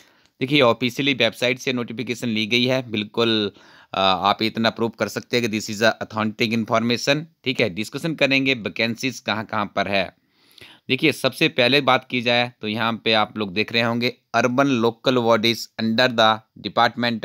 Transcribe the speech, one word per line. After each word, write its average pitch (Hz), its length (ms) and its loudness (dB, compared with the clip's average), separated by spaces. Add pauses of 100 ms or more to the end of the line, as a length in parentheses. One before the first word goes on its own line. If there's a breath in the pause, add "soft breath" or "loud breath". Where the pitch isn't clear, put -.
(400 soft breath)
देखिए, 139 220 2
ऑफिशियली 127 520 2
वेबसाइट 123 460 0
से 131 140 -4
नोटिफिकेशन 120 540 -6
ली 110 180 -2
गई 120 200 2
है, 127 260 -2
बिल्कुल, 107 600 0 (420 loud breath)
अ, 95 60 -2
आप 95 420 2
इतना 113 280 0
प्रूव 113 200 -2
कर 107 180 -4
सकते 120 320 -4
हैं 117 100 0
कि 107 100 -4
this 107 120 -8
is 104 120 -4
a 110 80 4 (120)
authentic 110 540 -2
information। 117 640 0 (220)
ठीक 135 180 -2
है, 113 80 2
डिस्कशन 131 460 -6
करेंगे 135 380 2
वैकेंसीज 117 640 -4
कहाँ 107 260 -4
कहाँ 104 300 -4
पर 98 120 -2
है। 98 280 -2 (760 loud breath)
देखिए, 131 220 2
सबसे 135 360 0
पहले 131 340 2
बात 127 300 2
की 123 100 -2
जाए 120 400 0
तो 110 60 -6
यहाँ 110 380 -2
पे 113 80 2
आप 107 240 0
लोग 101 160 -4
देख 107 200 -2
रहे 117 80 2
होंगे 120 360 -2 (180)
urban 123 340 2
local 120 480 0
bodies 113 420 4 (240)
under 113 260 2
the 110 300 4 (280)
Department 117 580 0